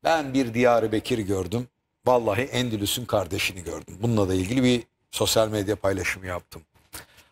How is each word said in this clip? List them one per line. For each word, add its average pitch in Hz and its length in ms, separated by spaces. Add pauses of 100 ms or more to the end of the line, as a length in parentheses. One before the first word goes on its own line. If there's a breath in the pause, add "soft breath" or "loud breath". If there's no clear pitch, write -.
Ben 151 260
bir 127 200
Diyarbakır 117 640
gördüm. 98 500 (380)
Vallahi 117 360
Endülüs'ün 123 640
kardeşini 95 580
gördüm. 82 380
Bununla 107 280
da 92 40
ilgili 98 300
bir 123 200 (280)
sosyal 110 360
medya 104 280
paylaşımı 95 500
yaptım. 87 360 (720 loud breath)